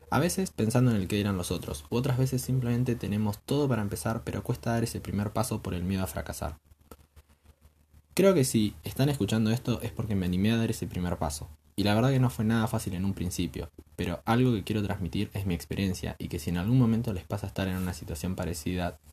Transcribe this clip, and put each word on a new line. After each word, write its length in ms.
A 120
veces 320
pensando 400
en 40
el 120
que 80
dirán 200
los 140
otros, 400
u 60
otras 220
veces 240
simplemente 520
tenemos 460
todo 280
para 140
empezar, 420
pero 200
cuesta 260
dar 140
ese 160
primer 320
paso 300
por 120
el 80
miedo 220
a 20
fracasar. 520
Creo 200
que 100
si 300
están 240
escuchando 420
esto 320
es 80
porque 240
me 120
animé 260
a 60
dar 120
ese 160
primer 300
paso. 340
Y 60
la 100
verdad 140
que 120
no 100
fue 160
nada 220
fácil 260
en 100
un 80
principio, 580
pero 280
algo 300
que 100
quiero 180
transmitir 520
es 100
mi 80
experiencia 680
y 100
que 100
si 100
en 80
algún 220
momento 340
les 120
pasa 220
estar 220
en 80
una 160
situación 420
parecida, 640